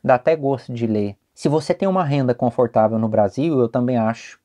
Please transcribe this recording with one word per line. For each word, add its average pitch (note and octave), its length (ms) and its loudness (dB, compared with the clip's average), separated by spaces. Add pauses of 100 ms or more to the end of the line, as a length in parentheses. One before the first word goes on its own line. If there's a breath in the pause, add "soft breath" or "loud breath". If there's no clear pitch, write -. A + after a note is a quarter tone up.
dá B2+ 120 4
até D#3+ 200 2
gosto C3+ 380 -4
de A#2 140 -4
ler. G#2 280 -2 (180)
"Se - 140 -6
você D3+ 260 0
tem G3 140 -2
uma F#3 160 0
renda C#3 300 0
confortável A2+ 640 0
no A2 100 0
Brasil, A#2+ 520 0
eu A#2 100 2
também B2 280 -2
acho A2+ 480 -4